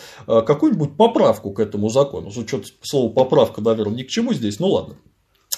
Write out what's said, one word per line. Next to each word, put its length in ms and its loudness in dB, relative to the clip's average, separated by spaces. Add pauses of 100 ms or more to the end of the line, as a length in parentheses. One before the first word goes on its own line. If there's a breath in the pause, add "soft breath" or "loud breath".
(260 loud breath)
э, 180 4
какую-нибудь 520 0
поправку 440 4
к 200 -6
этому 280 -2
закону. 420 0
С 60 -12
учётом 300 -8 (160)
слова 300 -2
«поправка», 480 2
наверное, 380 -2
ни 40 -10
к 60 -16
чему 260 -2
здесь, 240 -6
ну 100 -2
ладно. 280 -4 (600)